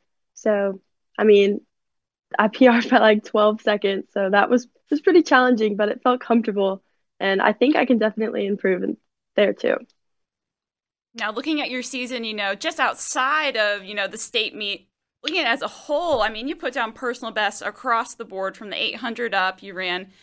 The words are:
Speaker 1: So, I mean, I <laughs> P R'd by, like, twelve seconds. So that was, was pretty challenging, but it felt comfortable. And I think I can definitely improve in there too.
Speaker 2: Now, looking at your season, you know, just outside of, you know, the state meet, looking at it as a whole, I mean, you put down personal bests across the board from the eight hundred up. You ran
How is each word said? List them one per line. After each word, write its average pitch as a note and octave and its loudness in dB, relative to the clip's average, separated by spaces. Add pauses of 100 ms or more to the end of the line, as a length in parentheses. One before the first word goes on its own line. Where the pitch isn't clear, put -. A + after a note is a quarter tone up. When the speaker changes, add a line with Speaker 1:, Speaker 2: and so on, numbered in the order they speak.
(320)
Speaker 1:
So, G3+ -2 (380)
I G#3 2
mean, G3+ 6 (800)
I G#3+ 4
<laughs> - -4
P B3+ 6
R'd A#3+ 4
by, B3+ 4
like, G#3+ 6
twelve G#3+ 2
seconds. G3+ -2
So G3 -2
that G3+ 4
was, B3 0 (240)
was D4+ -2
pretty F4 6
challenging, B3+ 2
but G#3 0
it - -6
felt B3 2
comfortable. G3 0 (380)
And G3 0
I G#3+ 4
think B3+ 2
I - 2
can B3 2
definitely G#3+ -2
improve G3 -2
in - -4 (400)
there G#3 2
too. - -2 (1400)
Speaker 2:
Now, A3 -4
looking C#4+ -2
at B3 -6
your B3+ -6
season, B3 -8
you G#3+ -8
know, G3+ -4
just D#4 -6
outside C#4 -2
of, G3+ 0
you G3 -14
know, G3 -4
the G#3+ -10
state - -4
meet, G3+ -8 (340)
looking D#4+ -4
at D4+ -2
it A#3 0
as C#4 -4
a - -6
whole, D4+ -2
I G#3+ 0
mean, A3 -10
you E4+ -8
put D4+ -8
down A#3 -6
personal A#3+ -10
bests G#3 -4
across A#3+ -4
the A#3 -14
board F#3+ -8
from - -16
the - -6
eight A3+ -6
hundred A3+ -8
up. F#3+ -2
You G3 -16
ran F#3 -6 (140)